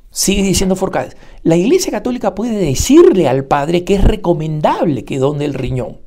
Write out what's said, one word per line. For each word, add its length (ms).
Sigue 320
diciendo 320
Forcades, 420
la 140
iglesia 360
católica 440
puede 220
decirle 720
al 180
padre 380
que 120
es 80
recomendable 1000
que 120
done 280
el 100
riñón 520